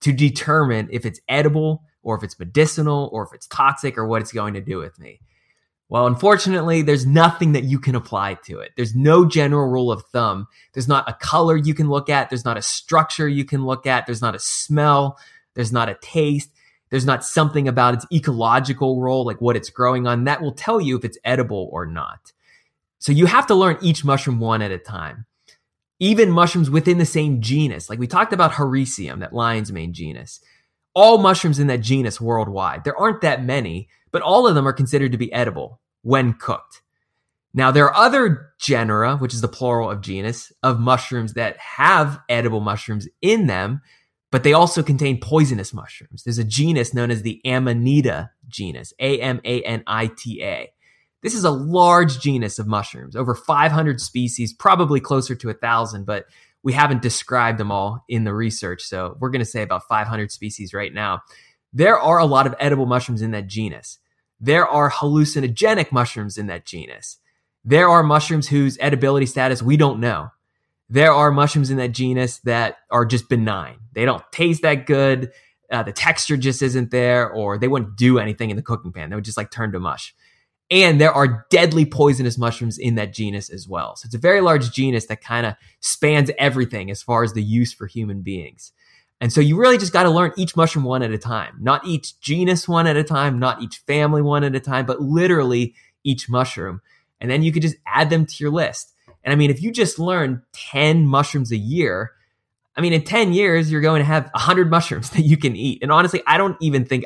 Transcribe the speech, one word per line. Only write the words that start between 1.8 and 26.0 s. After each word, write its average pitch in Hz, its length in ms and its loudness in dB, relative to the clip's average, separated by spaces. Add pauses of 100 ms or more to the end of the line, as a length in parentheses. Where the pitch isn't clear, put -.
or 110 120 -4
if 98 60 -12
it's - 160 -14
medicinal 143 720 -2
or 110 120 -8
if - 100 -14
it's - 140 -20
toxic 139 500 -2
or 110 80 -4
what 113 160 -2
it's 107 80 -14
going 104 240 -6
to 98 60 -10
do 95 180 -8
with 78 220 -14
me?" 60 180 -20 (720)
Well, 120 180 2
unfortunately, 170 760 2
there's 147 240 2
nothing 165 480 4
that 131 120 0
you 135 140 0
can 127 160 -2
apply 101 520 -4
to - 140 -14
it. - 160 -16
There's 117 180 -4
no 156 320 6
general 147 420 2
rule 123 240 0
of 104 140 -6
thumb. 107 400 -2 (260)
There's 131 160 -4
not 143 180 2
a 120 60 -6
color 165 420 2
you 151 200 0
can 147 160 0
look 143 180 -2
at. 139 220 0
There's 123 160 -6
not 117 100 -2
a 104 60 -8
structure 160 640 -2
you 143 160 -2
can 139 220 -4
look 131 200 -6
at. 127 200 0
There's 117 160 -6
not 113 120 -2
a 95 40 -12
smell. 143 800 0 (340)
There's 113 180 -4
not 117 200 -2
a 98 100 -12
taste. 147 500 -2 (380)
There's 127 160 -2
not 135 220 0
something 151 420 0
about 123 240 2
its 120 180 -4
ecological 127 920 0
role, 127 240 0
like 117 160 -8
what 120 120 2
it's - 140 -6
growing 123 380 -2
on, 120 180 0
that 147 160 0
will 147 120 -4
tell 220 280 -2
you 135 160 0
if - 80 -6
it's - 220 -10
edible 110 440 -2
or 85 140 -8
not. 78 480 -12 (680)
So - 140 -2
you 160 140 6
have 247 220 4
to 220 60 4
learn 185 280 4
each 165 200 0
mushroom 135 380 0
one 113 220 0
at 101 80 -4
a 92 80 -8
time. 85 480 -14 (760)